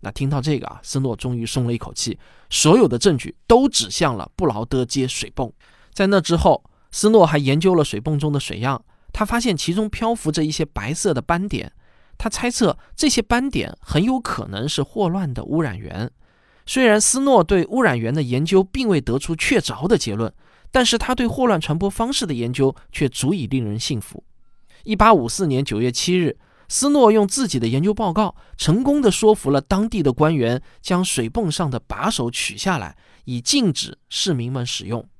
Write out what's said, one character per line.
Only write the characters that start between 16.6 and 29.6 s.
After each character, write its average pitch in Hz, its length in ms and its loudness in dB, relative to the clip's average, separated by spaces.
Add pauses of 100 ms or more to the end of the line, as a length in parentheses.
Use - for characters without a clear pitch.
虽 262 180 0
然 214 160 6
斯 247 220 2
诺 262 220 6
对 180 240 2
污 254 140 0
染 135 180 2
源 113 140 -2
的 151 100 0
研 123 200 -2
究 190 200 4
并 247 240 -4
未 170 140 2
得 127 180 -2
出 165 160 -6
确 226 240 2
凿 - 280 -6
的 220 100 4
结 104 180 -4
论， 110 180 -4 (380)
但 262 120 2
是 233 140 2
他 247 160 -2
对 240 140 -2
霍 254 180 -2
乱 190 160 2
传 147 160 -2
播 196 100 -2
方 226 240 -4
式 269 140 -2
的 156 80 -6
研 120 180 -4
究 135 240 0 (160)
却 147 160 -2
足 135 280 -2
以 147 100 -6
令 123 180 -2
人 104 160 -6
信 117 220 -6
服。 - 220 -16 (600)
一 214 120 -2
八 214 180 6
五 123 160 2
四 190 180 -2
年 135 180 0
九 110 160 -2
月 123 100 0
七 175 260 0
日， 170 200 0 (320)
斯 277 220 0
诺 254 200 8
用 208 160 4
自 262 200 -2
己 139 120 -2
的 117 80 0
研 131 160 0
究 208 100 2
报 208 200 -2
告 208 220 0 (220)
成 202 260 2
功 285 180 2
地 214 100 6
说 214 240 4
服 139 160 -2
了 151 80 4
当 202 300 0